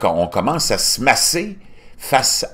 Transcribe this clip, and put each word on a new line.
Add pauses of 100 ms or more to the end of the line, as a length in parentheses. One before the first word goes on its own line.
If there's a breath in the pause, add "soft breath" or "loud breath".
on
commence
à
se
masser (400 soft breath)
face (100)